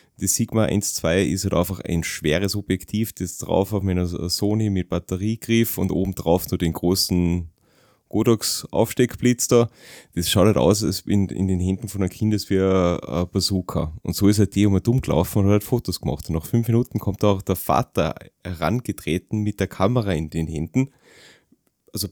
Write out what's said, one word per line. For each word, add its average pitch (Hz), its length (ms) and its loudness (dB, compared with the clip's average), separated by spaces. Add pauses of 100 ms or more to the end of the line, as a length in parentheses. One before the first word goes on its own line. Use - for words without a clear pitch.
(200)
das - 160 -2
Sigma 110 300 0
eins 92 300 0
zwei 85 260 2
ist 92 240 -2
halt 98 80 -2
einfach 87 260 0
ein 85 240 -2
schweres 85 540 -2
Objektiv, 104 560 -4
das - 240 -8
drauf 87 340 0
auf 101 120 -2
meiner 90 220 0
Sony 104 640 -2
mit 92 200 -2
Batteriegriff 107 880 -2
und 92 160 0
oben 92 200 0
drauf - 380 0
nur 90 60 0
den 82 160 0
großen 87 760 0 (600)
Godox-Aufsteckblitz - 1400 0
da. 117 220 4 (440)
Das 85 160 -2
schaut 98 180 4
halt 107 100 4
aus, 90 260 4
als - 180 -2
in, 98 280 0
in - 180 -2
den 92 140 0
Händen 95 260 -2
von 98 140 -4
einem 92 80 0
Kind, 107 240 -2
als 101 160 -2
wär 95 580 2
ein 87 240 -2
Bazooka. 87 720 -2
Und 92 120 -4
so 98 140 4
ist 101 120 4
halt 101 160 2
die 98 80 4
immer 98 180 4
dumm 123 180 2
gelaufen 87 400 0
und 98 60 2
hat 101 60 4
halt 104 120 2
Fotos - 380 -4
gemacht. - 260 -4
Und 80 80 -2
nach 80 100 -4
fünf 117 220 0
Minuten 117 320 0
kommt - 240 -6
auch 101 180 2
der 95 140 -2
Vater - 600 0 (280)
herangetreten 92 960 -4
mit 104 200 -4
der 95 60 -2
Kamera 101 440 0
in 80 180 -2
den 82 180 -4
Händen, 80 420 -2 (1040)
also 95 200 -6